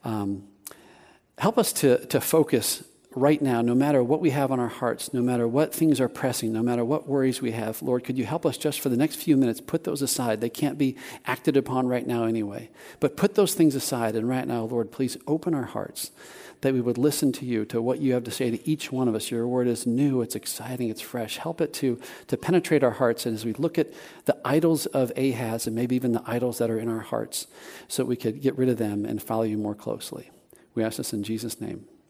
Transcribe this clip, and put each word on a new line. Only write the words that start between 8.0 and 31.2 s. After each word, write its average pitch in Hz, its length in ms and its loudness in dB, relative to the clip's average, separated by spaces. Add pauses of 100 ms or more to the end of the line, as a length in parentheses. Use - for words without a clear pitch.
could 131 160 -4
you 123 60 0
help 151 200 -4
us 143 120 0
just - 240 -2
for - 80 -2
the 123 80 2
next 151 200 0
few 156 200 2
minutes 123 240 2
put - 240 -4
those 151 180 -2
aside? 117 380 0
They 117 100 -2
can't - 260 -2
be 135 200 0 (280)
acted 156 320 0
upon 131 300 2
right 123 200 0
now 120 180 0
anyway. 113 460 -4 (280)
But - 180 0
put 208 200 2
those 196 180 4
things 151 220 6
aside, 117 400 -2
and 113 120 0
right 127 200 -2
now, 117 160 -2
Lord, 117 260 -2
please 127 260 -2 (120)
open 160 260 0
our 135 80 0
hearts - 480 -8 (540)
that 135 80 4
we 127 80 2
would 120 160 0
listen 139 340 2
to 123 140 -6
you, 113 220 0
to 117 140 -2
what 127 200 0
you 131 140 2
have 123 100 0
to 117 60 -8
say 123 200 -2
to 113 180 -4
each 156 220 -2
one 131 160 0
of 113 80 2
us. 107 160 -4
Your 117 160 -2
word 123 220 2
is 117 180 0
new, 127 360 2
it's 113 120 -4
exciting, 123 540 -6
it's 110 120 -6
fresh. - 360 -6
Help - 240 -6
it 156 140 0
to, 123 260 0 (280)
to 123 100 0
penetrate 165 440 4
our 123 100 4
hearts. 120 340 2
And 113 80 0
as 107 100 -6
we 113 80 -2
look 160 260 0
at 156 140 0 (320)
the - 120 2 (100)
idols 160 400 4
of 127 280 0
Ahaz 117 520 0
and 113 100 -2
maybe 123 180 0
even 123 180 2
the 113 140 0
idols 120 320 -2
that 117 120 2
are 113 80 0
in 113 100 -4
our 113 120 -2
hearts, 113 460 -6 (400)
so - 160 -4
that 127 40 0
we 123 100 0
could 135 240 -4
get 135 160 2
rid 131 140 2
of 113 80 2
them 104 260 -2
and 110 180 -4
follow 113 200 -2
you 107 160 0
more 104 160 -2
closely. - 560 -10 (440)
We 113 80 0
ask 110 140 -2
this - 160 -6
in 104 100 -4